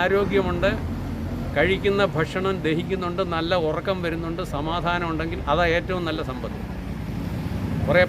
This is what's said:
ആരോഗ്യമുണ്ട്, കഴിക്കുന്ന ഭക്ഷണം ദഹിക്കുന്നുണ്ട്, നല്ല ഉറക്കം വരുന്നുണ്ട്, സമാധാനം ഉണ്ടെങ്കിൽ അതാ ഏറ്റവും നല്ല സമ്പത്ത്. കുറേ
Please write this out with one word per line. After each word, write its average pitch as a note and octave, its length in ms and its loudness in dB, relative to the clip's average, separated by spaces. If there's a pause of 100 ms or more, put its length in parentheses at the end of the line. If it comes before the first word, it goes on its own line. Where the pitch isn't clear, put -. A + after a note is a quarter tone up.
ആരോഗ്യമുണ്ട്, F#3+ 720 2 (840)
കഴിക്കുന്ന F#3+ 480 4 (120)
ഭക്ഷണം F#3 400 0 (100)
ദഹിക്കുന്നുണ്ട്, F3 560 0 (140)
നല്ല E3 200 0 (120)
ഉറക്കം F3 380 0
വരുന്നുണ്ട്, E3+ 360 -4 (120)
സമാധാനം E3+ 580 0
ഉണ്ടെങ്കിൽ D#3+ 280 -2 (120)
അതാ E3+ 140 4 (120)
ഏറ്റവും F3 300 -2
നല്ല D#3 220 -2
സമ്പത്ത്. - 300 -6 (1300)
കുറേ E3 220 6